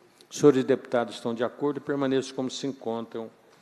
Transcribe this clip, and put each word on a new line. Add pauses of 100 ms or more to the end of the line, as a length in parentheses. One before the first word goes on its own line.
(300)
Senhores
deputados
estão
de
acordo,
permaneçam
como
se
encontram. (320)